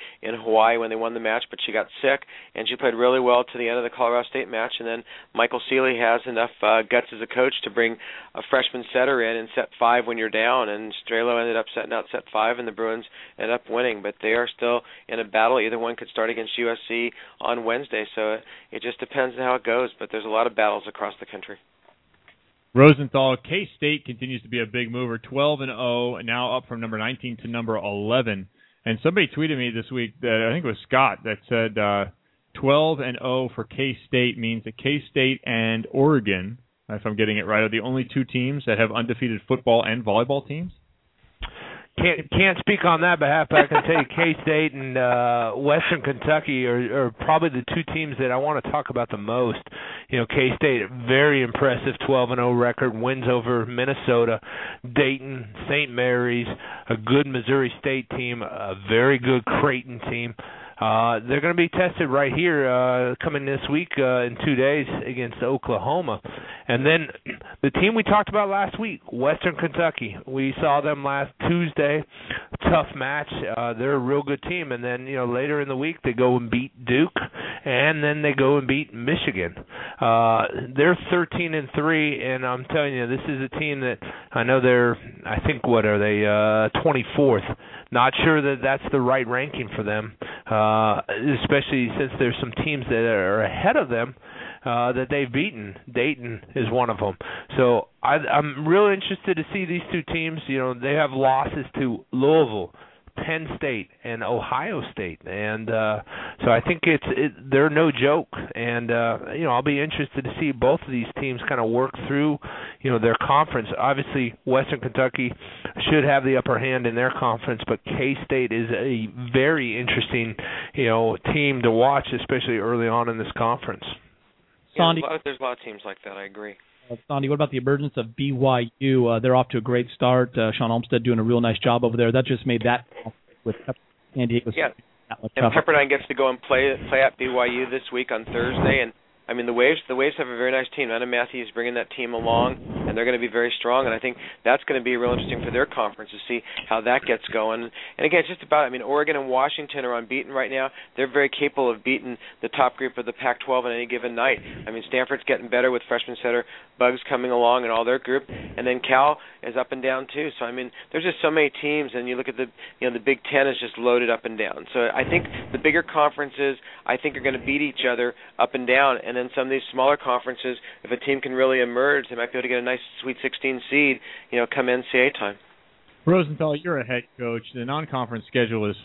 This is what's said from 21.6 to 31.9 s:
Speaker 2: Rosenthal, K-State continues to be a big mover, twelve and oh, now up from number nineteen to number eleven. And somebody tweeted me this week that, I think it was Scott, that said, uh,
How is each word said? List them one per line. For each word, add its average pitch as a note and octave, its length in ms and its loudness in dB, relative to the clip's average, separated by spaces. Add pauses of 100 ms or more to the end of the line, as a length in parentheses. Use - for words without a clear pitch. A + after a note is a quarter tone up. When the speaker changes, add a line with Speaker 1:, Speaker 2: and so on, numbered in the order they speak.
Speaker 2:
Rosenthal, C3+ 600 8
K-State D3+ 680 -4
continues B2 380 -8
to A2+ 60 -20
be A#2+ 120 -4
a A2+ 60 -2
big A#2 240 -6
mover, A#2+ 260 -6
twelve C#3 440 0
and C3 100 -6
oh, A#2+ 540 -2
now A#2+ 320 -2
up B2+ 100 -6
from A#2 140 -10
number A2+ 180 -6
nineteen A#2+ 380 -6
to - 100 -14
number A#2 300 -4
eleven. G#2 720 -2 (360)
And A2+ 160 0
somebody E3+ 280 2
tweeted D#3 280 -2
me B2 140 -2
this A2+ 220 -6
week A#2 300 -6
that, A2+ 280 2
I - 20 2
think E3 120 -2
it - 20 -6
was A2 100 -2 (120)
Scott, B2+ 340 4
that G#2+ 140 -4 (120)
said, A2+ 300 0
uh, G2+ 280 2 (540)